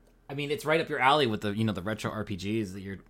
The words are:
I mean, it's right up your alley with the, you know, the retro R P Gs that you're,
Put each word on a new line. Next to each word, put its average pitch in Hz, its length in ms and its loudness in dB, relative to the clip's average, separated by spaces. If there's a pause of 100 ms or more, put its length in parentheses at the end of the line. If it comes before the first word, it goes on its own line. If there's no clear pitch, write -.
(280)
I 143 60 -10
mean, 143 160 -4
it's 143 160 -4
right 156 140 4
up 156 100 -4
your 143 100 -2
alley 139 260 6
with 110 140 0
the, 104 120 -2
you 110 120 0
know, 110 80 2
the 90 100 -6
retro 107 280 -4
R 107 120 -4
P 101 140 -6
Gs 101 380 -4
that 101 80 -12
you're, 95 160 -10 (120)